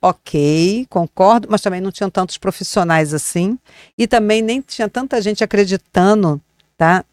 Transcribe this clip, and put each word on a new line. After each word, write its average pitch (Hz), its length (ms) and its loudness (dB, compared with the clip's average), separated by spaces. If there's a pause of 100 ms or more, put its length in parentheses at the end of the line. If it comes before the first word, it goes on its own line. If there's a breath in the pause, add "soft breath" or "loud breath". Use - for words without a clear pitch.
Ok, 175 880 0
concordo, 202 600 2
mas 208 120 0
também 185 200 -4
não 190 100 -6
tinham 196 180 -6
tantos 185 280 -4
profissionais 160 760 -2
assim. 180 440 -2 (400 soft breath)
E 233 100 0
também 220 340 2
nem 226 200 -2
tinha - 280 -6
tanta 247 320 -4
gente 208 220 -2
acreditando, 190 1000 0 (360)
tá? 175 360 2